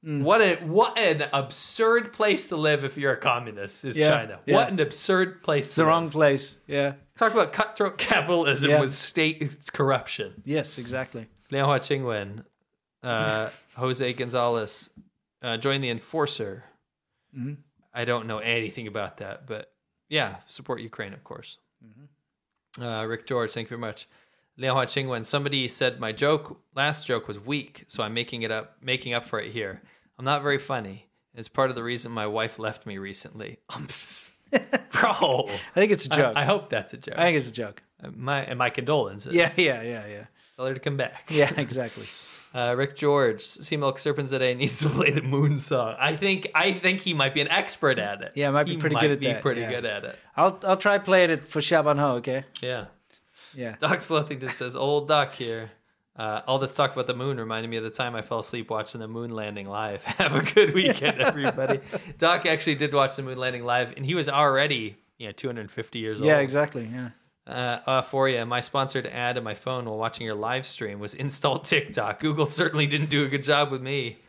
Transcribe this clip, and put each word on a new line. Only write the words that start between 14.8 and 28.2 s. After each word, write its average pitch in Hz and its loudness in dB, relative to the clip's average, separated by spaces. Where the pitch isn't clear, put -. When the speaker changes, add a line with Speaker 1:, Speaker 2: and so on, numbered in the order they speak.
Speaker 2:
uh, 117 -4
join 139 0
the 131 -2
Enforcer. 117 -4
Speaker 1:
Mm-hmm. 131 -6
Speaker 2:
I 120 -4
don't 120 -2
know 110 -4
anything 113 -2
about 101 -8
that, 101 -12
but - -12
yeah, 120 -2
support 131 -8
Ukraine, 113 -12
of - -20
course. - -16
Speaker 1:
Mm-hmm. - -20
Speaker 2:
Uh, 113 -4
Rick 110 -8
George, 117 -2
thank 110 -8
you 120 -12
very 120 -10
much. 110 -10
Lianhua 131 0
Qingwen, 127 -4
somebody 139 0
said 127 0
my 110 -4
joke, 151 0
last 147 -2
joke 117 0
was 104 -10
weak, 131 -6
so - -4
I'm 107 -6
making 120 -4